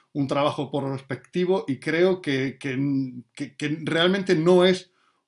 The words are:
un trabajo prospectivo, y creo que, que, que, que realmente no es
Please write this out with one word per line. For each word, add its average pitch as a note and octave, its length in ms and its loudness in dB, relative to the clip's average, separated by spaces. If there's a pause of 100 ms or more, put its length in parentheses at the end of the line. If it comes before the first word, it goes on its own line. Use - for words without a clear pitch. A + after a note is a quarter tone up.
(140)
un C#3 140 -2
trabajo C#3+ 420 -2
prospectivo, C#3+ 1000 -4
y C3 120 -4
creo F3+ 420 0
que, C3+ 380 -2
que, C3 180 -6 (560)
que, - 220 -12
que D3+ 260 -4
realmente F3+ 540 2
no F3+ 300 6
es F#3 260 0 (360)